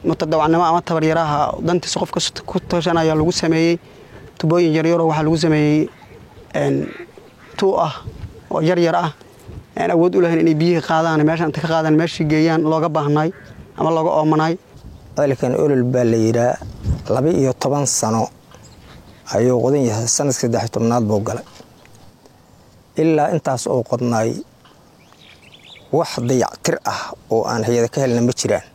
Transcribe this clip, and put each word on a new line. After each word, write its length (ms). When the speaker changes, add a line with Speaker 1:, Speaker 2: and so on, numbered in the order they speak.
Speaker 1:
mutadawacnimo 640
ama 160
tabar 200
yaraha 600
dantiisa 360
qofka 200
ku 160
tashan 400
ayaa 160
lagu 160
sameeyey. 480
Tubooyin 380
yar 100
yar 140
oo 80
waxaa 160
lagu 140
sameeyey, 500
een, 360
tuu 240
ah 240
oo 80
yar 200
yar 160
ah, 160
aan 160
awood 200
u 60
lahayn 220
inay 160
biyihii 240
qaadaan, 400
meesha 240
inta 160
ka 80
qaadaan, 240
meeshii 320
geeyaan 400
looga 240
baahnay 400
ama 160
looga 240
oomanaay. 380
Speaker 2:
Ceelkan 400
Olol 280
baa 200
la 140
yidhaa, 380
laba 220
iyo 220
toban 340
sano 400
ayuu 280
qodan 240
yahay, 200
sanadka 340
saddex 220
iyo 80
tobnaad 320
buu 160
galay. 240
Ilaa 320
intaas 360
oo 160
qodnaay, 480
wax 280
dayactir 640
ah 280
oo 160
aan 160
hay'ado 280
ka 100
helna 200
ma 100
jiraan. 320